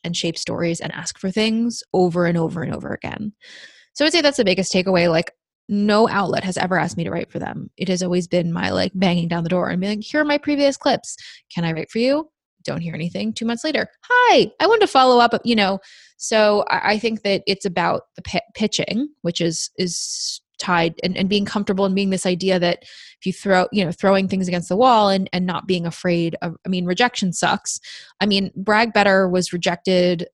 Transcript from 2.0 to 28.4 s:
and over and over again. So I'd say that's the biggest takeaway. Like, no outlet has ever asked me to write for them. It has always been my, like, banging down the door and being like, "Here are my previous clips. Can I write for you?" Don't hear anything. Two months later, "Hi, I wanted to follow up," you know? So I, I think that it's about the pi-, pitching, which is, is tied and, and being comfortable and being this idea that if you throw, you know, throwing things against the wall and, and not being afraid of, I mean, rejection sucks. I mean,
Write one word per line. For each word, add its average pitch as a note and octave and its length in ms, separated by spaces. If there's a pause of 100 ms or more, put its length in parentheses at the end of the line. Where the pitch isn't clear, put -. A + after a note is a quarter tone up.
and E3+ 120
over E3 260
and D3 100
over - 200
again. - 400 (600)
So D4 120
I'd D#4 80
say E4+ 80
that's C#4+ 160
the A3+ 80
biggest F#3 280
takeaway. F#3 380
Like, E3 220 (360)
no G#3 380
outlet F#3+ 380
has F#3 120
ever F#3 200
asked E3+ 180
me E3+ 80
to - 80
write - 180
for - 100
them. - 360
It - 140
has F3+ 120
always F3+ 240
been E3+ 280
my, F#3 160
like, F#3 260
banging F3 320
down E3+ 160
the E3 60
door F3+ 200
and F3+ 120
being G#3 160
like, G#3 80
"Here D4+ 160
are - 20
my D4 140
previous C#4+ 400
clips. - 400 (360)
Can E3+ 120
I E3 80
write D#3 180
for A3 80
you?" C#4+ 300 (340)
Don't D3 160
hear E3+ 160
anything. G3 380
Two A3+ 120
months A#3 200
later, A#3+ 240 (140)
"Hi, A4 460 (120)
I D#4+ 60
wanted G#4+ 180
to - 20
follow B3+ 320
up," A#3 140 (100)
you A#3 140
know? G3 220 (360)
So G#3 540
I, - 240
I G#3+ 60
think A3+ 240
that G3 240
it's G3 180
about E3+ 380 (120)
the F3+ 60
pi-, - 180 (160)
pitching, A3 540 (140)
which F3 180
is, E3 360
is - 600 (180)
tied E3+ 460
and, F3+ 140
and F#3+ 100
being G#3 160
comfortable G3+ 400
and F#3+ 100
being G3 180
this F#3 140
idea F#3 340
that F3 240 (360)
if - 60
you F#3 80
throw, F#3 400
you G3+ 100
know, E3 80
throwing G3 380
things F#3+ 180
against F3 220
the F3+ 80
wall A3 320
and, F#3+ 240
and F3+ 120
not F3+ 220
being F3+ 180
afraid E3+ 560
of, E3 140 (100)
I F3+ 40
mean, F3+ 160
rejection F#3 480
sucks. - 480 (400)
I G3 40
mean, G3 300